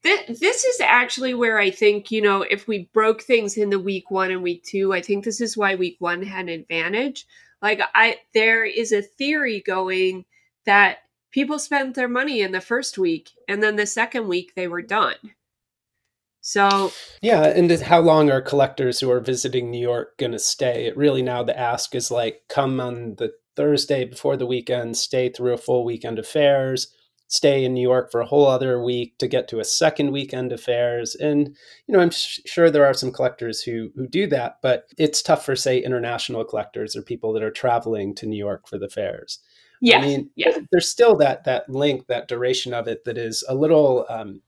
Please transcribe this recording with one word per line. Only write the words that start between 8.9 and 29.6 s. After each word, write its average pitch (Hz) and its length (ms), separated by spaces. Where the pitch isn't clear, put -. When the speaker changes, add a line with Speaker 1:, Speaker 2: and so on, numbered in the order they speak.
Speaker 1:
a 202 100
theory 269 580
going 185 640
that 202 340
people 285 260
spent 269 380
their 254 120
money 254 320
in 190 120
the 185 80
first 247 360
week, 170 340
and 202 140
then 214 140
the 208 100
second 220 420
week 180 260
they 180 140
were 170 140
done. 202 340
So 196 500
Speaker 2:
Yeah, 196 280
and 175 200
th-, 165 140
how 170 180
long 156 300
are 135 100
collectors 131 600
who 131 100
are 123 100
visiting 123 500
New 120 100
York 120 360
gonna 117 220
stay? 120 480
It 110 100
really, 139 240
now 123 220
the 120 160
ask 120 360
is, 123 160
like, 117 380
come 135 320
on 120 360
the 113 160
Thursday 143 500
before 139 320
the 123 80
weekend, 120 500
stay 127 320
through 123 240
a 117 60
full 123 260
weekend 117 340
of 110 80
fairs, 135 680
stay 139 380
in 127 100
New 123 80
York 127 280
for 117 100
a 117 60
whole 143 200
other 131 360
week 120 360
to 123 100
get 123 200
to 110 120